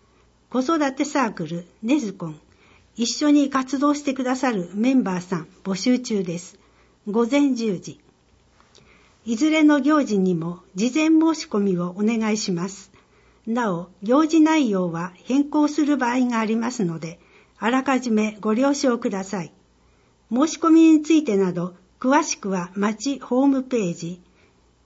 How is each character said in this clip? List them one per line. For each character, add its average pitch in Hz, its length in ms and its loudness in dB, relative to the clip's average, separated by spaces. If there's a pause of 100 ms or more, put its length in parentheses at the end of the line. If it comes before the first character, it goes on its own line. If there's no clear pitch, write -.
(520)
子 247 80 -2
育 285 340 0
て 294 100 -4
サ 277 220 0
ー 202 60 -4
ク 160 160 -10
ル、 170 180 -10 (160)
ね 262 180 0
ず 202 140 -6
こ 170 140 -12
ん。 151 120 -14 (560)
一 226 120 -4
緒 302 240 0
に 285 180 4
活 262 300 -4
動 294 160 2
し 294 80 -12
て 262 100 -4
く 262 100 -6
だ 254 120 -2
さ 254 160 -2
る 180 240 -4
メ 240 180 0
ン 254 80 4
バ 185 160 -2
ー 175 40 -6
さ 180 160 -6
ん 180 100 -10 (160)
募 190 100 -4
集 247 260 0
中 214 240 -4
で 170 140 -6
す。 - 220 -16 (500)
午 226 200 0
前 277 260 2
十 220 240 -4
時。 - 200 -16 (1300)
い 226 100 -2
ず 302 140 0
れ 311 140 2
の 294 180 6
行 294 220 2
事 208 160 0
に 185 160 2
も 170 240 -6 (160)
事 226 180 0
前 311 140 2
申 320 260 4
し - 140 -8
込 214 120 -2
み 196 200 0
を 180 180 -6
お 208 60 -2
願 220 280 0
い 214 60 -2
し 202 140 -4
ま 175 180 -4
す。 - 220 -18 (560)
な 226 260 -2
お、 170 160 -8 (140)
行 277 240 4
事 320 140 4
内 302 280 4
容 185 220 0
は 170 240 -6
変 285 300 0
更 294 220 2
す 294 160 0
る 285 140 2
場 240 140 0
合 254 100 0
が 240 180 0
あ 220 60 0
り 220 100 0
ま 233 160 -2
す 214 140 -2
の 165 140 -4
で、 165 200 -14 (380)
あ 214 120 -2
ら 262 140 0
か 254 160 0
じ 247 120 -4
め 214 280 0
ご 214 140 -2
了 269 220 2
承 247 240 0
く 240 100 -4
だ 196 140 -6
さ 185 180 -8
い。 156 100 -12 (800)
申 262 160 2
し - 100 -8
込 330 120 0
み 330 120 8 (100)
に 302 120 6
つ 330 100 2
い 302 100 4
て 202 140 0
な 190 140 2
ど、 175 240 -6 (240)
詳 277 240 2
し - 140 -6
く 202 120 -8
は 180 260 -4
町 214 440 -4
ホ 254 240 0
ー 277 40 4
ム 269 160 0
ペ 254 140 -4
ー 175 180 -2
ジ、 170 260 -12 (640)